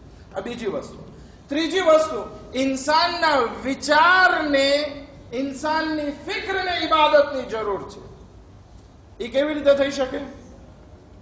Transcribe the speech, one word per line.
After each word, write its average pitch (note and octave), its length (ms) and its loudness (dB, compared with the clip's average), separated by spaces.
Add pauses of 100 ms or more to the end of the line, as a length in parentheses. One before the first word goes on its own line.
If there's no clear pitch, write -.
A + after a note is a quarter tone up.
(360)
આ G3 40 -6
બીજી A#3 260 -8
વસ્તુ. D3 320 -6 (500)
ત્રીજી D#4+ 320 -2
વસ્તુ, D#4 440 4 (300)
ઇન્સાનના D4+ 840 0 (260)
વિચારને, D4+ 1080 4 (640)
ઇન્સાનની D4+ 760 -4
ફિક્રને F#4+ 680 -4
ઇબાદતની D4+ 640 4
જરૂર G#3 480 -6
છે. - 100 -18 (1200)
ઈ A#3+ 40 -8
કેવી C#4+ 260 0
રીતે C#4 200 4
થઈ C#4 160 0
શકે? C4+ 280 -4 (1040)